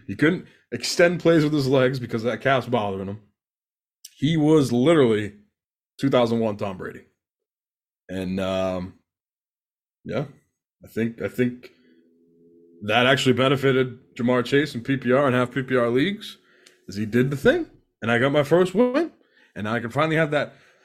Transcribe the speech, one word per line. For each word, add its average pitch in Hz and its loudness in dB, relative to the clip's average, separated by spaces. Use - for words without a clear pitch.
He 98 -8
couldn't 147 0
extend 175 0
plays 165 4
with 147 -2
his 139 0
legs 131 2
because 117 -6
that 113 -4
calf's 131 0
bothering 101 -4
him. 104 -12
He 156 0
was 151 4
literally 120 2
two 139 0
thousand 120 2
one 107 -4
Tom 98 -8
Brady. - -14
And, 92 -6
um, 92 -4
yeah, 135 -6
I - -20
think, 113 -6
I 101 -4
think 123 -4
that 110 2
actually 131 4
benefited 131 0
Ja'Marr 123 0
Chase 143 0
in 117 -10
P 135 -2
P 123 -2
R 143 4
and 123 2
half 123 0
P 139 -4
P 131 -4
R 120 0
leagues, 160 -2
as 95 -14
he 107 -4
did 120 0
the 143 -6
thing, 311 2
and 113 -2
I 117 2
got 139 2
my 147 2
first 180 2
win, 247 0
and 101 -8
now 107 -4
I 117 -2
can 113 -6
finally 151 -2
have 156 0
that. 139 -2